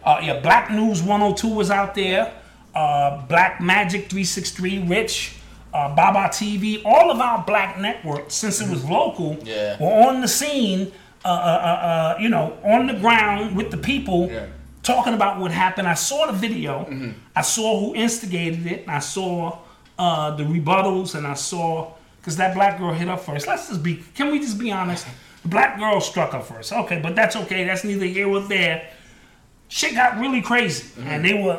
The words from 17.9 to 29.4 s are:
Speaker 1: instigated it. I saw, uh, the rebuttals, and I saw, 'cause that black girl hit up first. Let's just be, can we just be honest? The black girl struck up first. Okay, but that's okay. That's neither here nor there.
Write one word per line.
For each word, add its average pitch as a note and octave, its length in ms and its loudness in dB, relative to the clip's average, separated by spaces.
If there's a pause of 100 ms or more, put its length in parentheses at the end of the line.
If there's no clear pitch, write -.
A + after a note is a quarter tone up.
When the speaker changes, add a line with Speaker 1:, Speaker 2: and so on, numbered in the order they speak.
Speaker 1:
instigated F3 720 -2
it. F3 220 -6
I D3+ 100 -2
saw, F3 600 -4 (380)
uh, D#3 360 0
the D3 100 -6
rebuttals, F3+ 720 0
and D3 100 -6
I C#3+ 100 -4
saw, E3 580 -4 (280)
'cause D#3+ 180 -8
that F#3 160 2
black G3 260 2
girl F3 120 -2
hit E3+ 160 -4
up F#3 120 -4
first. D3 260 -8
Let's - 220 -4
just G3 160 -4
be, E3+ 180 -2 (140)
can D4 160 0
we D4 80 2
just A3+ 180 -4
be A3+ 140 -2
honest? F3+ 340 -4 (360)
The E3+ 60 -6
black G3+ 300 2
girl G#3 220 2
struck - 340 -2
up B2+ 120 -6
first. - 260 -14
Okay, G3 280 -2
but E3 140 -4
that's A3 220 2
okay. F#3+ 280 -4
That's F#3 200 -2
neither G3 220 -2
here F#3+ 200 -2
nor G3 140 0
there. F#3 480 -2 (800)